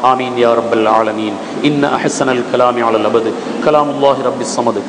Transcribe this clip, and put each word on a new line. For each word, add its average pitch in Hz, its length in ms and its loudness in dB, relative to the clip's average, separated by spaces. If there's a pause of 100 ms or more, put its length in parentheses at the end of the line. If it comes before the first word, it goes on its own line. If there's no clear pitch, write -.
آمين 127 340 0
يا 117 160 4
رب 117 180 0
العالمين. 107 600 0 (320)
إن 147 200 2
أحسن 135 440 -2
الكلام 123 560 0
على 113 120 2
الأبد 110 360 2 (320)
كلام 147 260 2
الله 139 260 2 (100)
رب 127 140 -4
الصمد 117 340 -2 (140)